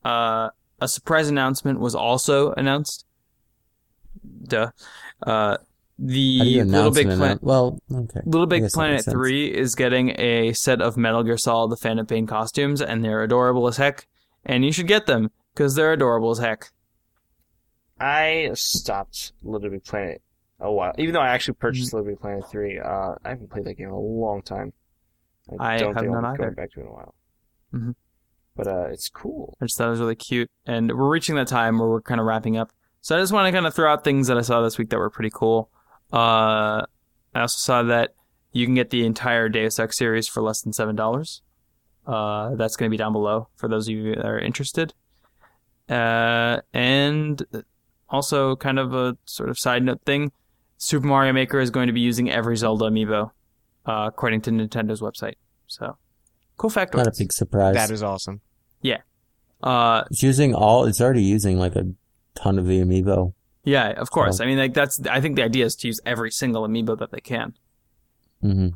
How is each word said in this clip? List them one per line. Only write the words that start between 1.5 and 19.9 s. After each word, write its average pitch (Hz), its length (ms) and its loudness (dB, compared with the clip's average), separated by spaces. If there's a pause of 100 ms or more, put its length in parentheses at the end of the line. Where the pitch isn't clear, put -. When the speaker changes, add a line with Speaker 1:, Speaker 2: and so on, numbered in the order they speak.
Speaker 1:
was 117 160 -2
also 139 580 2
announced. 139 520 -2 (1400)
Duh. 117 220 -2 (560)
Uh, 107 320 0 (420)
the 131 380 2
Speaker 2:
How 127 60 6
do 123 80 6
you 123 120 4
Speaker 1:
Little 98 60 2 (100)
Speaker 2:
announce 110 160 4
Speaker 1:
Big 147 120 6
Speaker 2:
an 92 100 2
Speaker 1:
Planet, 95 220 2
Speaker 2:
annou-, - 40 -12
well, 131 360 2 (120)
okay. 123 340 -4
Speaker 1:
Little 165 180 4
Speaker 2:
I 165 60 0
Speaker 1:
Big 170 140 4
Speaker 2:
guess 101 80 0
that - 60 -4
Speaker 1:
Planet 156 160 2
Speaker 2:
makes 117 120 0
sense. 113 80 0
Speaker 1:
three 131 340 2
is 127 280 0
getting 127 340 4 (100)
a 117 340 2
set 127 280 0
of 110 140 0
Metal 117 280 2
Gear 113 140 0
Solid: 117 340 2
The 117 60 -4
Phantom 113 280 -2
Pain 110 220 -2
costumes, 143 540 -2
and 113 220 -2
they're 110 200 0
adorable 123 440 2
as 117 100 -2
heck. 139 300 0 (380)
And 127 180 2
you 147 80 2
should 170 160 -2
get 208 200 2
them, 110 240 2 (240)
'cause 143 200 2
they're 156 180 4
adorable 117 380 2
as 117 60 -2
heck. 113 320 -4 (1300)
Speaker 3:
I 156 540 0
stopped - 800 -6 (100)
Little 107 280 -6
Big 98 120 -12
Planet 98 380 -8 (380)